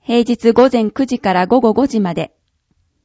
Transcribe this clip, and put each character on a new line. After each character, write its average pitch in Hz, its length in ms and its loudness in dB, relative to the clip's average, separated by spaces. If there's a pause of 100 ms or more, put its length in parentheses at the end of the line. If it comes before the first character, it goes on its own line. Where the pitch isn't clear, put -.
平 233 220 0
日 226 280 0
午 247 220 4
前 220 160 0
九 269 160 -4
時 240 140 -6
か 190 140 -2
ら 180 120 0
午 233 160 2
後 220 120 0
五 240 120 0
時 226 140 -4
ま 175 160 -4
で。 - 200 -8 (680)